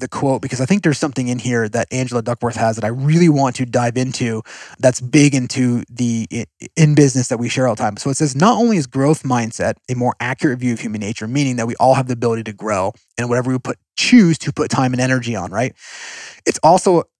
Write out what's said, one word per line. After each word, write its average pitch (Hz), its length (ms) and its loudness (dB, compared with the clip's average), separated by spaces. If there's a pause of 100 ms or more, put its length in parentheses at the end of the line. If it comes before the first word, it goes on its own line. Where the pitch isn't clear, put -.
the 131 80 -8
quote, 135 320 -2
because 131 180 -6
I 131 60 -2
think 190 180 2
there's 156 140 2
something 131 320 -2
in 123 100 -2
here 117 300 -2
that 113 240 -2
Angela 123 280 -2
Duckworth 120 360 -4
has 113 180 0
that 113 80 -6
I 107 60 -2
really 151 400 4
want 139 280 2
to 127 80 -2
dive 120 300 0
into 120 480 -2 (340)
that's 127 220 2
big 143 340 4
into 127 560 0
the 117 440 -2
i-, 117 120 -6 (300)
in 151 200 2
business 135 340 2
that 123 80 -2
we 120 100 -4
share 131 220 -2
all 110 60 -2
the - 80 -8
time. 104 120 -2
So - 140 -6
it 139 80 -4
says, 143 180 -2
"Not 196 220 4
only 226 180 2
is 147 120 0
growth 139 360 0
mindset 110 520 -2 (140)
a 127 60 -4
more 123 240 -2
accurate 127 400 -2
view 123 140 -2
of 110 80 -6
human 107 180 -6
nature, 110 300 -8
meaning 131 260 0
that 113 120 -2
we 120 100 -6
all 131 160 4
have 127 140 0
the 127 60 -4
ability 117 300 -2
to 110 100 -10
grow 101 380 -2 (260)
and 120 120 -2
whatever 123 220 0
we 127 80 -2
put, - 180 -8 (200)
choose 190 420 6
to - 140 -6
put 151 160 -2
time 131 240 0
and 123 80 -2
energy 127 340 -2
on, 92 160 -8
right? 123 220 -4 (720)
It's - 180 -2
also 175 400 4 (160)